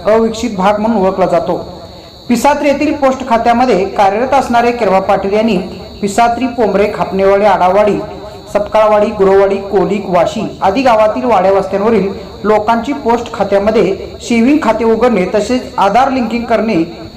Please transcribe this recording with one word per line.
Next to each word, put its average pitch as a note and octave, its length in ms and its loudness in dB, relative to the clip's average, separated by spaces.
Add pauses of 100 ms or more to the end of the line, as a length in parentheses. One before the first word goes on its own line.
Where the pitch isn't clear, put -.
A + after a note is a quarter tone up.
अविकसित A3 500 0
भाग G#3 240 2
म्हणून G#3+ 260 0
ओळखला F#3+ 200 0
जातो. E3+ 300 0 (720)
पिसात्रे C#4+ 400 2
येथील D4 260 0
पोस्ट C4+ 340 -2
खात्यामध्ये A3+ 560 2
कार्यरत G#3 500 0
असणारे A#3+ 380 2
केरबा G3 280 0
पाटील G3 320 0
यांनी A3 240 2 (460)
पिसात्री, A#3 440 0
पोंबरे, G#3 500 0
खापणेवाडी, G3 480 0
आडावाडी, F#3 540 2 (540)
सपकाळवाडी, G#3+ 540 2
गुरववाडी, G3 500 2
कोलिक, G3 500 -2
वाशी F3 560 -2
आदी G3 200 0
गावातील A3+ 420 2
वाड्या G3 280 2
वस्त्यांवरील G3 560 0 (360)
लोकांची A3 480 0
पोस्ट A#3 420 -2
खात्यामध्ये G3+ 640 0 (260)
सेव्हिंग B3 400 2
खाते A3+ 220 0
उघडणे A3+ 400 2 (100)
तसेच B3 280 -2 (160)
आधार C4 320 2
लिंकिंग A#3 340 -4
करणे A3 380 0 (340)